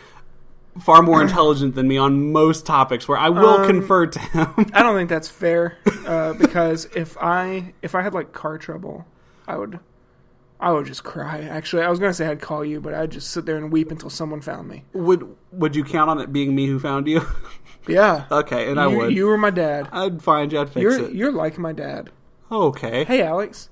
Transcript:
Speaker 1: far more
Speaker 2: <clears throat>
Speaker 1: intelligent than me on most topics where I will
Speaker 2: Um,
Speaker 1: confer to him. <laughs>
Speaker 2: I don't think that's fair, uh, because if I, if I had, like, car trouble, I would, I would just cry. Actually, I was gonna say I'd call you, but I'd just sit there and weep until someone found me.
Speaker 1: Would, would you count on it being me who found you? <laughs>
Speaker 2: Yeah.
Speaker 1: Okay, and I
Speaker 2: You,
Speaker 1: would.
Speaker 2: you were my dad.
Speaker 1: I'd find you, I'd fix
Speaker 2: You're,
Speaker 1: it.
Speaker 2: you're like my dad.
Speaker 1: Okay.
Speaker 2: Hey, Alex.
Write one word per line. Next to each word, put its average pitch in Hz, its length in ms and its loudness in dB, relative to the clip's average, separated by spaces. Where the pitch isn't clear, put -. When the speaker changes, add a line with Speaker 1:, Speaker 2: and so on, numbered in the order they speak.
Speaker 1:
far 165 200 10
more 160 180 4
Speaker 2:
<clears throat> 147 60 4
Speaker 1:
intelligent 147 480 2
than 131 120 0
me 135 120 2
on 139 320 2
most 156 340 4
topics 135 420 2
where 139 120 0
I 156 100 4
will 185 200 6
Speaker 2:
Um, 196 180 6
Speaker 1:
confer 185 400 4
to - 120 -10
him. - 380 -2
<laughs> 214 160 2
Speaker 2:
I 208 80 6
don't 226 140 4
think 175 160 -2
that's 160 180 -4
fair, 170 480 -2
uh, 160 260 -2
because 165 520 2
if 165 260 -6
I, 180 640 -4
if - 100 -8
I 185 80 0
had, 190 140 -6
like, 165 180 -8
car 156 240 -10
trouble, 170 480 -14
I 170 100 -8
would, 202 220 -12
I 175 120 0
would 147 140 0
just 135 180 -14
cry. 151 380 -12
Actually, 160 400 -4
I 170 80 0
was 175 80 0
gonna 190 160 0
say 170 140 -4
I'd 151 140 -6
call 151 220 -8
you, 151 160 -6
but 151 140 -10
I'd 156 160 -6
just 151 220 -12
sit 165 160 -8
there 156 100 -4
and 156 140 -8
weep 156 180 0
until 160 220 -12
someone 151 300 -8
found - 260 -12
me. - 160 -18
Speaker 1:
Would, 180 420 0
would 156 240 -2
you 151 80 0
count 156 280 2
on 151 80 0
it 139 120 -8
being 139 220 0
me 135 140 0
who 135 120 0
found 143 280 -2
you? 156 180 2
<laughs> - 60 -4
Speaker 2:
Yeah. 170 420 4
Speaker 1:
Okay, 131 400 0
and 143 100 -2
I 143 120 2
Speaker 2:
You, - 60 2
Speaker 1:
would. 117 180 0
Speaker 2:
you 190 100 0
were 214 140 2
my 208 100 2
dad. 151 420 -2
Speaker 1:
I'd 180 300 -4
find 151 320 0
you, 151 80 -2
I'd 135 80 -4
fix 170 140 -2
Speaker 2:
You're, 240 220 2
Speaker 1:
it. - 80 -10
Speaker 2:
you're 240 180 -2
like 160 260 -4
my 165 160 -6
dad. 143 380 -12
Speaker 1:
Okay. 139 540 0
Speaker 2:
Hey, 240 180 0
Alex. - 480 -6